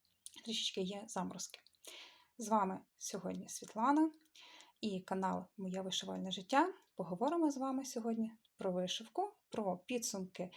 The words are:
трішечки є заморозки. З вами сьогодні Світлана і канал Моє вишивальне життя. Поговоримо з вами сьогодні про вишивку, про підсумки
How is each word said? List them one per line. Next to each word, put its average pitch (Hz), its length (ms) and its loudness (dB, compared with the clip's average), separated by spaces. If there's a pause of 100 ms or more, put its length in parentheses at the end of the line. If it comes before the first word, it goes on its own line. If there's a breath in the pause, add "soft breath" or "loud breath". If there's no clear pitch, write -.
(440)
трішечки - 360 -2
є 202 280 -4
заморозки. 180 520 -6 (800 loud breath)
З 226 100 -6
вами 196 320 2 (180)
сьогодні 185 500 -6
Світлана 285 600 4 (720 loud breath)
і 190 200 -2
канал 185 440 0 (120)
Моє 190 260 -2
вишивальне 190 480 -2
життя. 262 420 4 (220)
Поговоримо 277 560 2
з 277 60 0
вами 262 280 0
сьогодні 226 480 0 (240)
про 190 160 0
вишивку, 226 600 0 (160)
про 196 280 0
підсумки 190 800 -2